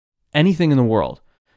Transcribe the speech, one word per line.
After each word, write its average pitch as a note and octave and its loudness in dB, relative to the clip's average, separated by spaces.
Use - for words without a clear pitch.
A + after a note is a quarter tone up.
Anything E3 0
in C#3 2
the B2+ 2
world. G#2 -2